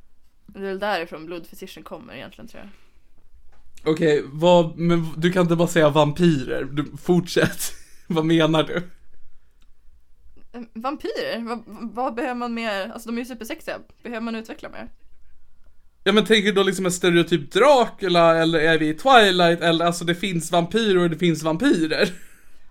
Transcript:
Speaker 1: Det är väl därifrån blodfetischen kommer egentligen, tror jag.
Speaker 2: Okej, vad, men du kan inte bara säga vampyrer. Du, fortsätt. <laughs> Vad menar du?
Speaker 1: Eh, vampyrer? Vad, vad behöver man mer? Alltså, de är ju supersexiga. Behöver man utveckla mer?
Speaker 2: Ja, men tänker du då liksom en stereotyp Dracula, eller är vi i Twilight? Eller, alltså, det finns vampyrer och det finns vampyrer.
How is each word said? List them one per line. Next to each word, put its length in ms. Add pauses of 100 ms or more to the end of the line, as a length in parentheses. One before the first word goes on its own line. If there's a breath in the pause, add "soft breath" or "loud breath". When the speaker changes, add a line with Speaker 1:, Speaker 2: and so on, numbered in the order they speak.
(460)
Speaker 1:
Det 140
är 40
väl 160
därifrån 460
blodfetischen 580
kommer 320
egentligen, 320
tror 160
jag. 60 (1200)
Speaker 2:
Okej, 320
vad, 520
men 400
du 140
kan 100
inte 140
bara 120
säga 220
vampyrer. 760
Du, 340
fortsätt. 720 (160)
<laughs> 200
Vad 180
menar 380
du? 120 (1800)
Speaker 1:
Eh, 80 (120)
vampyrer? 720
Vad, 200 (300)
vad 220
behöver 200
man 180
mer? 400
Alltså, 160
de 80
är 40
ju 40
supersexiga. 540 (240)
Behöver 180
man 140
utveckla 340
mer? 200 (1120)
Speaker 2:
Ja, 100
men 120
tänker 220
du 40
då 120
liksom 220
en 60
stereotyp 600
Dracula, 840
eller 220
är 200
vi 100
i 40
Twilight? 680
Eller, 240
alltså, 200
det 100
finns 360
vampyrer 460
och 120
det 80
finns 260
vampyrer. 680 (600 soft breath)